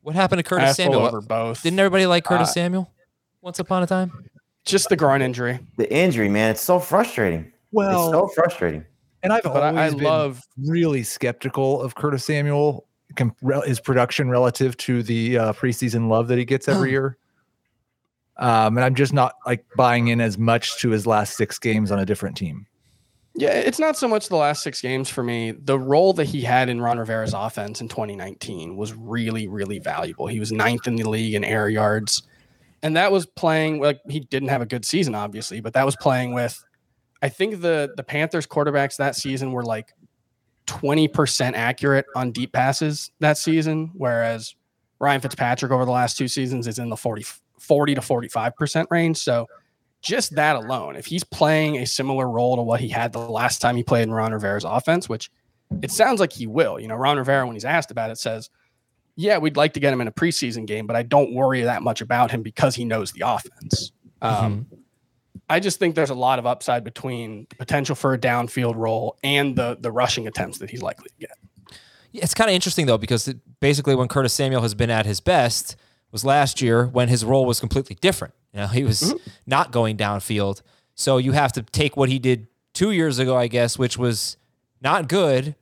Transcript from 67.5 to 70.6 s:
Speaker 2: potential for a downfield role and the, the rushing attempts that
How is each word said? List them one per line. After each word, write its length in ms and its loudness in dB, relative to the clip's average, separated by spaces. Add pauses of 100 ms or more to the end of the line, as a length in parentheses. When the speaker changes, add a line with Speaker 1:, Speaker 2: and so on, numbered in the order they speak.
Speaker 2:
potential 400 -2
for 180 2
a 60 0
downfield 560 0
role 480 -2
and 320 2
the, 240 -2
the 120 -6
rushing 360 -2
attempts 320 -8
that 100 -12